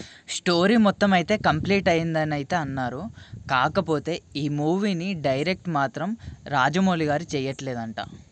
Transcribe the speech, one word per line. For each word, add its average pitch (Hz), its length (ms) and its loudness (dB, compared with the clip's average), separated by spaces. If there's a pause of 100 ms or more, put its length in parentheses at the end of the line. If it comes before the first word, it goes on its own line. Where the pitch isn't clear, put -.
(360)
స్టోరీ 185 400 2 (100)
మొత్తం 202 260 2
అయితే 180 220 2 (140)
కంప్లీట్ 175 440 2
అయిందని 160 460 0
అయితే 139 180 -4
అన్నారు. 135 460 -4 (520)
కాకపోతే 156 600 0 (220)
ఈ 143 80 -2 (160)
మూవీని 185 540 0 (120)
డైరెక్ట్ 156 420 0 (100)
మాత్రం 139 300 -2 (480)
రాజమౌళి 160 540 2
గారు 151 240 0
చేయట్లేదంట. 131 640 -4 (320)